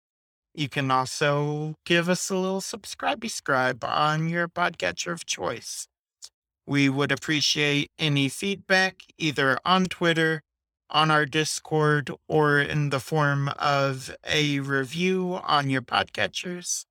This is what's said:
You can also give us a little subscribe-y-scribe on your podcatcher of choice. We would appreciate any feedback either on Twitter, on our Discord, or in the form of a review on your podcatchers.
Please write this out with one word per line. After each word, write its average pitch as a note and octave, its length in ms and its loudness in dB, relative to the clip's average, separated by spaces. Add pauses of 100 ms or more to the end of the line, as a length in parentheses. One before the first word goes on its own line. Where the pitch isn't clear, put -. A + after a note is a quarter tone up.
(540)
You D3 140 -4
can C3+ 220 -2
also D3 840 0 (100)
give E3+ 240 2
us F3+ 220 0
a G3 60 -2
little F#3+ 240 -2
subscribe-y-scribe F#3+ 1200 -2
on D#3 440 0
your E3+ 200 -2
podcatcher F3 640 -4
of E3+ 140 -10
choice. - 600 -6 (800)
We C#3+ 220 4
would C#3 240 2
appreciate C#3+ 880 0
any C#3+ 300 2
feedback F#3+ 760 0 (160)
either C#3 460 2
on F#3 220 4
Twitter, D#3+ 560 0 (480)
on D#3 200 4
our D3+ 160 4
Discord, D3+ 840 0 (180)
or D3 320 4
in D3 300 0
the C#3 100 0
form C#3+ 480 0 (100)
of C#3 560 0 (120)
a D3 340 2
review F3 840 -2
on C#3+ 260 -4
your C3+ 120 0
podcatchers. - 1080 -4